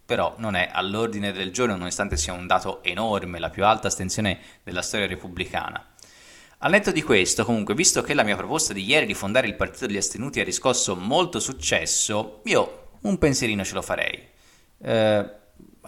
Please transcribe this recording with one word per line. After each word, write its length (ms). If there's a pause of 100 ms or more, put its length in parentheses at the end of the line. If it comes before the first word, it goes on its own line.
però 300
non 160
è 180
all'ordine 600
del 200
giorno, 240
nonostante 400
sia 160
un 140
dato 360
enorme, 560
la 120
più 160
alta 220
astensione 500 (240)
della 180
storia 260
repubblicana. 800 (720)
Al 120
netto 220
di 100
questo, 420
comunque, 300
visto 260
che 140
la 80
mia 140
proposta 360
di 120
ieri 200
di 80
fondare 340
il 80
Partito 320
degli 120
Astenuti 420
ha 40
riscosso 520
molto 440
successo, 1040
io 440 (120)
un 180
pensierino 460
ce 100
lo 80
farei. 440 (560)
Eh, 480 (580)